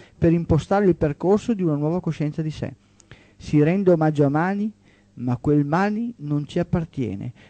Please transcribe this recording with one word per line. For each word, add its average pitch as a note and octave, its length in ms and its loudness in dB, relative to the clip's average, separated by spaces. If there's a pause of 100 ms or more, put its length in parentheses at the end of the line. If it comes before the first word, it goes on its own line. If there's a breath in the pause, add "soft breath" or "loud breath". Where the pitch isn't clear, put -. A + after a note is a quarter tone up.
(160 loud breath)
per - 160 4
impostare E3+ 540 2
il E3+ 100 4
percorso F3 560 0
di F#3+ 100 -4
una D#3 140 0
nuova D#3 240 -2
coscienza D3+ 400 -4
di D#3 100 -4
sé. - 220 -8 (640 soft breath)
Si - 260 2
rende F#3 280 2
omaggio D#3 340 4
a C#3 60 4
Mani, G3 420 -2 (420 soft breath)
ma B2 220 -2
quel D3 300 2
Mani G#3 520 -2
non D3 280 -4
ci - 120 -6
appartiene. B2+ 760 -4 (180 loud breath)